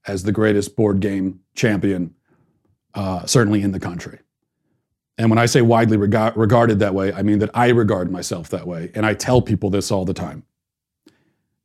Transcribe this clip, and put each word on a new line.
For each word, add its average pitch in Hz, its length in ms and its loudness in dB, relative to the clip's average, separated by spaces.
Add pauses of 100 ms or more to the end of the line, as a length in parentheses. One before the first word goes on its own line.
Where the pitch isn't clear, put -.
as 98 160 -6
the 104 80 -2
greatest 104 440 0
board 101 260 2
game 95 380 -4 (140)
champion, 95 640 -2 (800)
uh, 92 320 -6
certainly 104 340 0
in 98 120 -2
the 92 60 -8
country. - 400 -12 (1000)
And 113 100 2
when 110 80 4
I 117 80 4
say 120 160 2
widely 113 360 4
rega-, 107 380 0
regarded 113 440 4
that 98 160 0
way, 98 180 -2
I 90 80 -8
mean 104 180 2
that 104 140 -2
I 120 160 2
regard 101 420 2
myself 90 380 -8
that 87 160 -8
way, 85 300 -10
and 107 100 0
I 107 80 4
tell 123 260 0
people 104 300 0
this 95 220 -2
all 98 120 -2
the 90 120 -4
time. 80 300 -12 (1200)